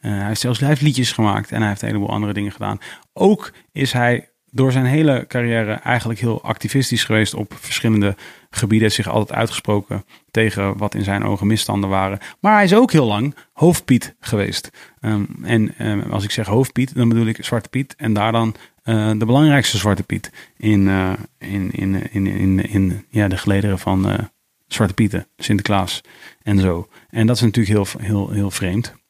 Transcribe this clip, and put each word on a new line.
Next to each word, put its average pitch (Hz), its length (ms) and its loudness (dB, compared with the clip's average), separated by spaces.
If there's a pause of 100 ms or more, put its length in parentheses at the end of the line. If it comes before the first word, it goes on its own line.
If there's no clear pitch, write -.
Eh, 113 100 -6
hij 101 160 -4
heeft 107 140 -4
zelfs 120 180 -2
live 139 240 2
liedjes 127 280 2
gemaakt 107 400 0
en 113 80 -4
hij 110 100 0
heeft 101 120 -6
een 113 60 -6
heleboel 107 220 -4
andere 104 240 -4
dingen 101 180 -6
gedaan. 101 280 -8 (340)
Ook - 380 2 (200)
is 139 220 -2
hij 120 360 0 (160)
door 131 260 0
zijn 131 140 2
hele 143 420 2
carrière 117 460 -2
eigenlijk 117 460 -2
heel 117 240 -2
activistisch 123 600 -2
geweest 110 300 0
op 107 260 -8
verschillende 104 560 0 (340)
gebieden. 110 420 2
Zich - 180 -2
altijd 110 300 -2
uitgesproken 104 680 -4 (260)
tegen 101 460 0
wat 104 180 -4
in 107 80 -2
zijn 101 200 -2
ogen 101 240 -2
misstanden 101 420 0
waren. 98 300 -2 (200)
Maar 208 140 4
hij 208 100 6
is 180 100 4
ook 240 180 4
heel 147 140 4
lang 110 300 -2 (180)
hoofdpiet - 680 2
geweest. 101 500 -4 (300)
Ehm, 107 240 0 (200)
en, 110 340 0
ehm, 107 220 -2 (120)
als 101 120 -2
ik 104 80 -6
zeg 110 160 -4
hoofdpiet, 123 480 0
dan 120 140 4
bedoel 113 160 2
ik 110 200 -4
Zwarte 113 240 -4
Piet. - 280 -6
En 113 160 -2
daar 104 180 2
dan, 113 240 0 (280)
eh, 110 340 0
de 110 80 0
belangrijkste 139 520 4
Zwarte 98 260 0
Piet - 280 -6 (260)
in, 104 300 2
eh, 95 240 0 (260)
in, 95 340 -6
in, 98 400 -4
in, 98 160 0
in, 95 420 0
in, 98 400 0
ja, 104 180 0
de 92 100 -2
gelederen 98 420 0
van, 95 300 0
eh, 98 100 0 (480)
Zwarte 95 260 0
Pieten, 101 340 0 (100)
Sinterklaas 98 640 -2 (400)
en 101 180 2
zo. 90 300 0 (200)
En 110 180 0
dat 120 80 2
is 117 60 -2
natuurlijk 107 340 2
heel, 101 300 -2
heel, 101 260 -2
heel 101 200 -2
vreemd 98 440 -4 (140)